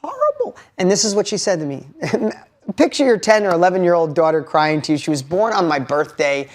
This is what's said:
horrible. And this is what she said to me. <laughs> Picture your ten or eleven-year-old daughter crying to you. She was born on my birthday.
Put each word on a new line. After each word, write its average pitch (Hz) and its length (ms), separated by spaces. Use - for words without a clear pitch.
horrible. 571 540
And 185 120
this 196 140
is 208 100
what 208 120
she 214 100
said 190 240
to 151 60
me. 139 200
<laughs> - 460
Picture 294 280
your 240 140
ten 214 260
or 196 60
eleven-year-old 175 640
daughter 160 280
crying 151 400
to 160 100
you. 147 60
She 139 120
was 147 120
born 185 300
on 196 160
my 151 100
birthday. 143 760